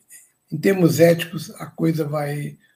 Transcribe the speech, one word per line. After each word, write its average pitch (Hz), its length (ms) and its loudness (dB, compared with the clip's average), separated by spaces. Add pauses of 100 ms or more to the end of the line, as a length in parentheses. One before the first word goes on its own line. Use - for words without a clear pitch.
(500)
em 156 80 -6
termos 170 400 2
éticos, 165 520 2 (100)
a 160 60 -12
coisa 160 380 -4
vai, 147 540 -8 (180)